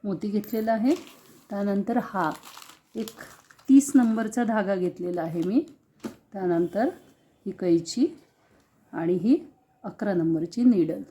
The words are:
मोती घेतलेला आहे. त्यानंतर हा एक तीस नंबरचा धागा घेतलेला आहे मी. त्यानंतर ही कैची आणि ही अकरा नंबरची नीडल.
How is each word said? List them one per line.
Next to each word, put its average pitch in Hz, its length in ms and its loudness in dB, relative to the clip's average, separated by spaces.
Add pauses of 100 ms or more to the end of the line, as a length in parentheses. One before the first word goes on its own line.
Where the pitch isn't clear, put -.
मोती 202 260 -6
घेतलेला 220 440 -2
आहे. 247 220 2 (540)
त्यानंतर 202 480 -2
हा 180 340 -2 (640)
एक 220 140 -8 (600)
तीस 269 260 8
नंबरचा 226 480 2
धागा 208 320 0
घेतलेला 180 460 -4
आहे 165 240 -4
मी. 233 200 0 (680)
त्यानंतर 185 560 0 (560)
ही 196 60 -6
कैची 180 560 0 (840)
आणि 165 220 -2
ही 208 340 2 (360)
अकरा 202 300 -4
नंबरची 165 500 0
नीडल. 165 480 4